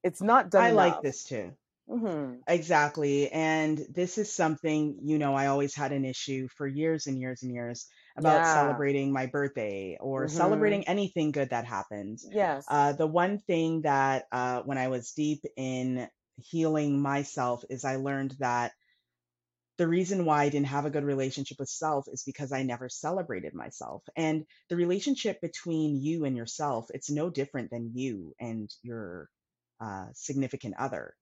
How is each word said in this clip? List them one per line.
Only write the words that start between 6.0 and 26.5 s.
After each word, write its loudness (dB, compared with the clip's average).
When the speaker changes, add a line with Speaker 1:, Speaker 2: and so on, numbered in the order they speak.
Speaker 2:
issue -6
for -8
years 0
and -2
years -6
and -6
years -8
about 6
Speaker 1:
Yeah. -
Speaker 2:
celebrating 4
my 0
birthday -4
or -4
Speaker 1:
Mm-hmm. -
Speaker 2:
celebrating 2
anything 0
good 0
that -2
happened. -8
Speaker 1:
Yes. 0
Speaker 2:
Uh, 6
the 2
one 2
thing 2
that, 2
uh, 0
when -4
I 0
was -4
deep -2
in -2
healing 2
myself 0
is -8
I -2
learned -4
that 0
the 4
reason 2
why 4
I 4
didn't 0
have 0
a -2
good -2
relationship -2
with -6
self -2
is -12
because -8
I -2
never -4
celebrated -6
myself. -12
And 0
the 0
relationship 0
between 0
you 0
and 0
yourself, -4